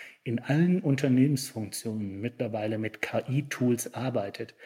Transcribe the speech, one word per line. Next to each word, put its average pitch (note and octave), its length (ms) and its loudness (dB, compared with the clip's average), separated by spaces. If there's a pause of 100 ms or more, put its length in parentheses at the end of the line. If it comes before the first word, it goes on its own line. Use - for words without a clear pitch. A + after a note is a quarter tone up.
(240)
in A#2 160 -2
allen F3 420 4
Unternehmensfunktionen B2 1400 2
mittlerweile A2 600 -4
mit A2 240 -6
K-I-Tools B2+ 880 0
arbeitet, A#2 640 -4 (100)